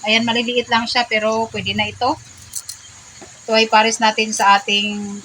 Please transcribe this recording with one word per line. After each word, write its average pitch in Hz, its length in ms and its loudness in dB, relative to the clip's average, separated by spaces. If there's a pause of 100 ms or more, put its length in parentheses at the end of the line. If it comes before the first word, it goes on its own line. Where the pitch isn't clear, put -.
Ayan, 226 240 0
maliliit 240 400 -2
lang 233 160 2
siya 233 240 -2
pero 220 400 0
pwede 196 240 -8
na 208 160 -2
ito. 240 240 -2 (1300)
Ito 220 120 0
ay 220 160 4
pares 220 320 4
natin 214 320 0
sa 202 240 6
ating 208 400 -4 (240)